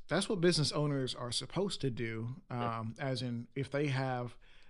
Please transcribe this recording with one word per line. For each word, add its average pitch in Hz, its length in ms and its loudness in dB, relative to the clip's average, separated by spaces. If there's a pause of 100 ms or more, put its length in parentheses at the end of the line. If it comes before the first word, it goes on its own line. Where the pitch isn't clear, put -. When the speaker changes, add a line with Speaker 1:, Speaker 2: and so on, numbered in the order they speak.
Speaker 1:
that's 180 220 2
what 202 120 2
business 156 300 6
owners 143 440 2
are 120 160 -4
supposed 170 500 -2
to 139 80 2
do. 117 460 -2 (140)
Speaker 2:
Yeah. 120 300 0
Speaker 1:
Um, 110 200 -4
as 131 220 0
in, 120 340 -4
if 135 160 -2
they 147 160 2
have 131 480 0 (340)